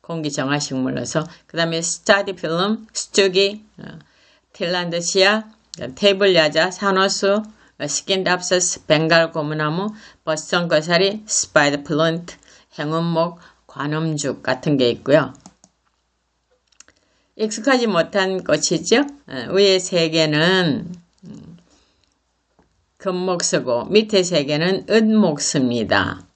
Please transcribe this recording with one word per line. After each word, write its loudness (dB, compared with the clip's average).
공기 -6
정화식물로서. -4
그다음에 -4
스타디필름, -2
스투기, 0
어, -16
틸란드시아, 0
테이블야자, 2
산호수, 0
어, -6
스킨답서스, -2
벵갈 4
고무나무, -4
버스턴 -2
거사리, 2
스파이더 0
플런트, -2
행운목, -2
관음죽 -4
같은 0
게 4
있고요. 2
익숙하지 0
못한 0
꽃이죠. 2
어, -8
위에 4
세 0
개는, 2
음, -20
금목수고 -2
밑에 2
세 0
개는 -2
은목수입니다. 2